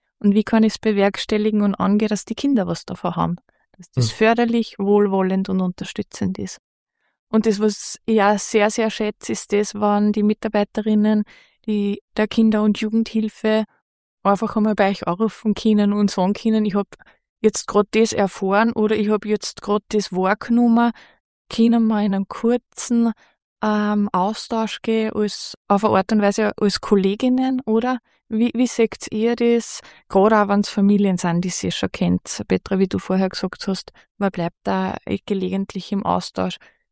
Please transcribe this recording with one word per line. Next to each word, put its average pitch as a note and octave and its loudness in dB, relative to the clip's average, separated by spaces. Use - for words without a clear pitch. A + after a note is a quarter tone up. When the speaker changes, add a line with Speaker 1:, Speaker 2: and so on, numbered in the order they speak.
Speaker 1:
und G3+ 4
wie G#3+ 4
kann A3 2
ich's G#3+ 0
bewerkstelligen G#3 0
und G3+ 2
angehen, G#3 2
dass G#3 -4
die A3 -8
Kinder B3 0
was E3+ -6
davon F3 -6
haben. E3+ 0
Dass F#3 -20
das A#2+ 0
Speaker 2:
Mhm. - -8
Speaker 1:
förderlich, A#3 0
wohlwollend G3 2
und F#3+ 0
unterstützend F#3 -6
ist. G3 -10
Und A3 2
das, G#3 0
was - -2
ich A3 2
auch G3+ 4
sehr, G#3 2
sehr A3 0
schätze, - -6
ist - -6
das, G#3 0
wenn G#3 2
die G#3 0
Mitarbeiterinnen, G#3+ 0
die G3+ -2
der G#3+ 2
Kinder- G#3+ 2
und G#3+ 0
Jugendhilfe G#3+ -2
einfach G3+ 0
einmal G#3+ 2
bei G3 2
euch - -6
anrufen G3+ -2
können G#3 2
und G#3 2
sagen F#3+ 0
können, A3 0
"Ich F#3+ -2
hab G3+ -2
jetzt - 2
grad G#3 2
das A3 2
erfahren G3+ 0
oder G#3+ 0
ich G#3 0
hab G#3+ -2
jetzt - -4
grad G#3 -2
das G#3 -2
wahrgenommen", A#3 2
können A3+ 2
wir A3 0
in G#3 0
einen G3 -2
kurzen, A#3 -2
ähm, G#3 0
Austausch A3 -4
gehen, A3 -2
als, - -6
auf G3+ 2
eine - 2
Art F#3+ 0
und G#3+ 2
Weise G#3 2
als - 0
Kolleginnen, B3+ 0
oder? A#3 0
Wie, A3+ 2
wie A#3+ 2
seht - -2
ihr A3+ 0
das? A#3 0
Gerade G#3 4
auch, G#3 4
wenn's G3+ 2
Familien G3+ 2
sind, F3 -2
die F#3 -4
ihr F3+ -2
schon - -4
kennt. F3+ -2
Petra, F#3+ -2
wie F#3+ 2
du F#3+ -4
vorher F#3+ 0
gesagt - -8
hast, F#3+ -6
man G3 0
bleibt F3 -6
da F#3+ -2
gelegentlich F#3+ -4
im G3 -4
Austausch. F3+ -4